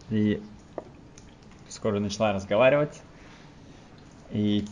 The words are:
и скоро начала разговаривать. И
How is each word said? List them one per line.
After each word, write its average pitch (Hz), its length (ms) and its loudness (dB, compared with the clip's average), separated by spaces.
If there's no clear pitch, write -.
и 107 320 2
скоро 104 320 -2
начала 104 320 0
разговаривать. 127 680 2
И 104 420 0